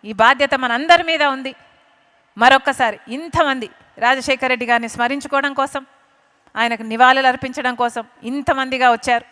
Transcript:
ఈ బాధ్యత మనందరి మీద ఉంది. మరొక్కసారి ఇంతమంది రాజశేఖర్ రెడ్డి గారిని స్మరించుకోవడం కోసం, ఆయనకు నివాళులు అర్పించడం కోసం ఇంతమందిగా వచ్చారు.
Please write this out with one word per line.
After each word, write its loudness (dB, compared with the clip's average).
ఈ -12
బాధ్యత 2
మనందరి 2
మీద 0
ఉంది. -2
మరొక్కసారి 2
ఇంతమంది -2
రాజశేఖర్ 0
రెడ్డి -2
గారిని 0
స్మరించుకోవడం -4
కోసం, -6
ఆయనకు -2
నివాళులు 4
అర్పించడం -4
కోసం -4
ఇంతమందిగా 0
వచ్చారు. -2